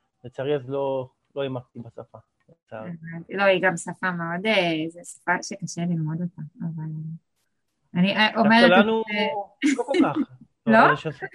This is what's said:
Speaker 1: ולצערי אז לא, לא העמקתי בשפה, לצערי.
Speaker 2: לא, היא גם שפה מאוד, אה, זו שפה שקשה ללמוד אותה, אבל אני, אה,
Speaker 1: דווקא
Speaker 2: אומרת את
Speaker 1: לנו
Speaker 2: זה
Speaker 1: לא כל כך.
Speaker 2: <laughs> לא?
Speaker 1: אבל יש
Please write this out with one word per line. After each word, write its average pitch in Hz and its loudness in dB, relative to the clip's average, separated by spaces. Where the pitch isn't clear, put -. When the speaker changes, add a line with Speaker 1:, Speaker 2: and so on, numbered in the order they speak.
Speaker 1:
ולצערי 139 -4
אז 127 -6
לא, 135 -4
לא 139 -4
העמקתי 127 -8
בשפה, 117 -18
לצערי. 110 -14
Speaker 2:
לא, 196 -2
היא 190 4
גם 180 0
שפה - -6
מאוד, 170 -6
אה, 190 0
זו 170 -16
שפה - -6
שקשה - -10
ללמוד 165 -2
אותה, 175 -8
אבל 165 -8
אני, 185 2
אה, 214 4
Speaker 1:
דווקא 214 -2
Speaker 2:
אומרת 226 6
את 185 8
Speaker 1:
לנו 220 4
Speaker 2:
זה 285 2
Speaker 1:
לא 466 -2
כל - -2
כך. 160 0
Speaker 2:
<laughs> - -4
לא? 226 8
Speaker 1:
אבל - 4
יש - -6